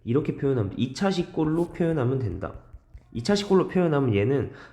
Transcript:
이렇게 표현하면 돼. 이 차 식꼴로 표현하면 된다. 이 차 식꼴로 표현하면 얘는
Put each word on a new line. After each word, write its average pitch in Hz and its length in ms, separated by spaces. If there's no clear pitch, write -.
이렇게 131 320
표현하면 127 340
돼. - 80
이 127 160
차 196 160
식꼴로 170 580
표현하면 139 500
된다. 90 360
이 117 80
차 208 140
식꼴로 196 320
표현하면 143 460
얘는 104 360